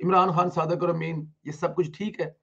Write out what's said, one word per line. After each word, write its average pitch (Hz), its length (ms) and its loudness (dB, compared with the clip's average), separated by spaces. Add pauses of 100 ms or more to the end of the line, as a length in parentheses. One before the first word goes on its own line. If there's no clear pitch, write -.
इमरान 185 280 4
खान, 180 180 2
सादिक 165 340 0
और 175 60 2
अमीन, 160 440 -4 (120)
ये 147 60 -8
सब 165 220 -4
कुछ 175 240 -2
ठीक 208 240 -6
है। 156 220 -4